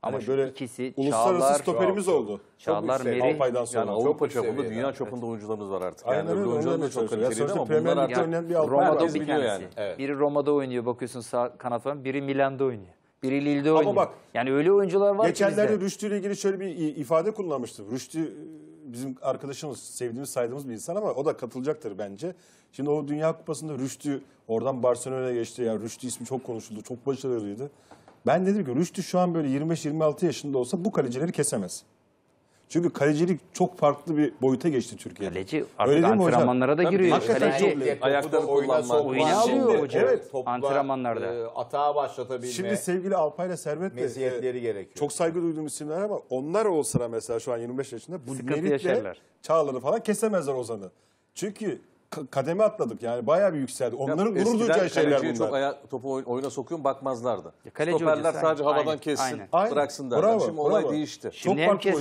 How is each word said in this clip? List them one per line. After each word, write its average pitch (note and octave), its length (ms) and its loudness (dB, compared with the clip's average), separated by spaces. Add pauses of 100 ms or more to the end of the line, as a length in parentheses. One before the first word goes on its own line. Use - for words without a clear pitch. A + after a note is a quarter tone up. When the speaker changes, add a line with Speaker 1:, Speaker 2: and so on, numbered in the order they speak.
Speaker 1:
Ama C3 140 -2
Speaker 2:
Hani B2+ 80 -4
Speaker 1:
şu A#2 80 -2
Speaker 2:
böyle C3+ 180 2
Speaker 1:
ikisi, B2+ 460 -8
Speaker 2:
uluslararası C#3 440 4
Speaker 1:
Çağlar, C#3+ 140 6
Speaker 2:
stoperimiz F3+ 500 2
Speaker 3:
çok, F3+ 100 4
Speaker 2:
oldu. G#2 260 0 (180)
Speaker 1:
Çağlar, A2+ 400 0
Speaker 3:
çok B2+ 80 -2
yüksek. B2 160 0
Speaker 1:
Meri. D3 120 4
Speaker 2:
Alpay'dan B2 300 0
sonra. A#2 160 -2
Speaker 4:
Yani A2 100 -2
Avrupa C3+ 380 0
Speaker 3:
Çok - 40 -6
Speaker 4:
çapında, A2 200 0 (100)
Speaker 3:
seviye A#2 80 -4
Speaker 4:
dünya A2 120 -4
Speaker 3:
yani. C3+ 120 -2
Speaker 4:
çapında B2 220 -6
Speaker 3:
Evet. A#2+ 120 -8
Speaker 4:
oyuncularımız G#2 420 -6
var F#2 120 -2
artık. F2 240 -8
Speaker 2:
Aynen C3 120 2
Speaker 4:
Yani - 120 -4
Speaker 2:
öyle, F3+ 100 0
Speaker 4:
öbür G3+ 60 0
Speaker 2:
onu A#2 60 0
Speaker 4:
oyuncularımız A#2 300 0
Speaker 2:
demek C3 120 -2
Speaker 4:
çok A#2+ 100 0
Speaker 2:
istiyorum. A2 180 -2
Ya B2+ 60 2
Speaker 4:
kaliteliydi C3 240 0
Speaker 2:
sonuçta D#3 220 0
Speaker 4:
ama D#3 80 6
Speaker 2:
Premier E3+ 140 2
Speaker 4:
bunlar C3+ 120 2
Speaker 2:
Lig'de A#2+ 120 -4
Speaker 4:
artık B2+ 60 2
Speaker 2:
oynayan E3 220 -4
bir E3+ 60 -2
Speaker 1:
Roma'da D#3 200 2
Speaker 2:
Alpay C#3+ 140 6
var. D3+ 120 4
Speaker 4:
herkes D#3+ 140 2
Speaker 1:
bir D3 60 0
Speaker 4:
biliyor D3 180 0
Speaker 1:
tanesi. G#2 240 0
Speaker 4:
yani. F#2 140 -14
Speaker 3:
Evet. G#2 220 -6
Speaker 1:
Biri C3+ 200 -4
Roma'da D3 340 2
oynuyor, B2+ 340 0
bakıyorsun A#2+ 340 -4
sağ B2 380 -2
kanat A#2+ 240 -4
falan. C#3+ 220 -6
Biri C3+ 180 -2
Milan'da C#3 420 0
oynuyor. G#2+ 280 -4 (300)
Biri C#3 220 0
Lille'de C#3+ 260 2
Speaker 2:
Ama D#3 80 8
Speaker 1:
oynuyor. F3 180 4
Speaker 2:
bak, F#3 120 4 (260)
Speaker 1:
Yani B2+ 180 0
öyle D3+ 200 4
oyuncular G3+ 420 4
var G#3+ 120 4
ki F3 60 4
Speaker 2:
geçenlerde G#3 400 2
Speaker 1:
bizde. F#3+ 120 0
Speaker 2:
Rüştü G3+ 220 -4
ile G#3 120 -2
ilgili G3+ 180 -4
şöyle G3 240 -2
bir G3 60 -6
i-, E3+ 280 -4
ifade D#3+ 360 0
kullanmıştım. C#3 600 -6
Rüştü, C3 340 -6
e, D3+ 680 -14
bizim B2+ 300 -8
arkadaşımız, C3+ 580 -6
sevdiğimiz, B2 500 -8
saydığımız C3 380 -4
bir A#2+ 60 -8
insan E3 220 -8
ama G3+ 160 -2
o C3 120 -4
da D#3 120 0
katılacaktır B2+ 640 -6
bence. G#2+ 360 -8 (380)
Şimdi C#3+ 180 -4
o D3 180 0
Dünya D#3 280 0
Kupası'nda D#3 420 -8
Rüştü C3+ 420 -4 (280)
oradan A#2 340 -2
Barcelona'ya B2+ 520 0
geçti. A#2 280 -4
Ya A2 160 0
Rüştü A2+ 280 -10
ismi A#2 200 -8
çok C3 180 -6
konuşuldu, G#2+ 380 -10
çok A#2+ 240 -10
başarılıydı. B2 640 -4 (560)
Ben E3+ 200 4
dedim G3 180 2
ki B2 160 -4
Rüştü F3+ 220 -2
şu - 160 0
an F3+ 160 2
böyle D#3 140 0
yirmi C#3+ 220 0
beş D#3+ 160 -2
yirmi D#3 180 0
altı D3+ 220 2
yaşında C#3+ 320 0
olsa E3+ 260 -2
bu G#3+ 80 2
kalecileri C#3+ 400 0
kesemez. A#2 500 -2 (880)
Çünkü E3+ 240 2
kalecilik D3+ 480 2 (140)
çok F3 240 0
farklı D3 380 2
bir D3 160 4 (100)
boyuta C3 260 2
geçti A#2+ 280 -2
Türkiye'de. - 380 -8
Speaker 1:
Kaleci A#2 300 -2 (140)
artık B2+ 160 6
Speaker 2:
Öyle E3 80 6
değil G3+ 120 6
mi G3+ 80 4
hocam? E3 120 4
Speaker 1:
antrenmanlara B2+ 440 4
da F3+ 40 4
Speaker 4:
Tabii, F3 140 4
Speaker 1:
giriyor. F#3 140 6
Speaker 2:
Hakikaten F#3 300 2 (100)
Speaker 1:
Kaleci - 140 2 (100)
Speaker 2:
çok C3+ 100 -2
Speaker 3:
Tempoda A2+ 220 0
Speaker 4:
ayakları C#3+ 400 2
Speaker 3:
oyuna C#3 200 2
Speaker 4:
kullanmak, B2 200 2
Speaker 3:
sokma. B2 240 2
Speaker 1:
oyuna D#3 260 4
alıyor B3 340 4
Speaker 3:
Şimdi G#3+ 120 4
Speaker 1:
hoca. C#3 180 0
Speaker 2:
Evet. A#3+ 320 2
Speaker 3:
topla, B2 180 -4
Speaker 1:
Antrenmanlarda. C3 840 0
Speaker 3:
e, A#2 100 -4
atağa B2+ 500 -2
başlatabilme B2+ 580 -4
Speaker 2:
Şimdi F#3+ 240 -2
sevgili F#3 400 -2
Alpay'la E3+ 400 -2
Servet D#3 400 -6
de, B2 40 -6
Speaker 3:
meziyetleri B2+ 560 -2
Speaker 2:
e, B2 40 -6
Speaker 3:
gerekiyor. G#2 360 -6
Speaker 2:
çok D3 160 -4
saygı E3+ 300 -2
duyduğum D#3 240 -4
isimler D3+ 360 -8
ama G3+ 180 -4 (100)
onlar D#3 340 0
olsalar C#3+ 440 0
mesela A2+ 320 -4
şu B2+ 120 -4
an A#2 60 -2
yirmi A#2+ 200 -6
beş C3+ 140 -6
yaşında C3+ 340 -12
bu B2+ 80 -10
Speaker 1:
Sıkıntı B2+ 160 -6 (120)
Speaker 2:
meritle D#3 80 2
Speaker 1:
yaşarlar. C3+ 480 0 (240)
Speaker 2:
Çağlar'ı D3+ 380 2
falan F3+ 220 0
kesemezler G3+ 520 0
Ozan'ı. A2 360 -6 (440)
Çünkü G3+ 460 -6 (300)
ka-, D3 160 -8
kademe D#3+ 380 0
atladık C3 380 0
yani A#2 240 -4
bayağı F3 280 4
bir D3+ 40 -2
yükseldi. B2 380 -2
Speaker 4:
Ya C3+ 60 -4
Speaker 2:
Onların D#3 220 0 (100)
gurur - 20 0
Speaker 4:
eskiden G#3+ 220 2
Speaker 2:
duyacağı F3+ 320 2
şeyler D3 200 2
Speaker 4:
kaleciye C#3+ 240 2
Speaker 2:
bunlar. A2+ 120 0
Speaker 4:
çok A#2+ 80 -2
aya-, C#3 240 0 (120)
topu C3+ 220 -6
oy-, C3 140 -4
oyuna B2+ 240 -4
sokuyorum C#3 340 -6
bakmazlardı. B2 680 -2 (120)
Speaker 1:
Ya A2 80 -18
kaleci D#3+ 240 0
Speaker 4:
Stoperler D#3 240 2
Speaker 1:
hocası, D#3 200 2
Speaker 4:
sadece D#3 240 2
Speaker 1:
aynen, D3 100 4
Speaker 4:
havadan D3+ 160 2
Speaker 1:
aynen, D3+ 100 -2
Speaker 4:
kessin, C#3 240 0
Speaker 1:
aynen. B2+ 280 -4
Speaker 2:
Aynen. F#3 200 2
Speaker 4:
bıraksın C#3 380 -2
derler. C#3 120 4
Speaker 2:
Bravo, A3 240 4
Speaker 4:
Şimdi D#3 140 -4
olay F#3+ 220 4
Speaker 2:
bravo. C3+ 100 0
Speaker 4:
değişti. D3 400 -4
Speaker 1:
Şimdi - 220 0
Speaker 2:
Çok - 40 0
Speaker 1:
hem D#3+ 100 4
Speaker 2:
farklı G3 140 4
Speaker 1:
kesecek G3 180 4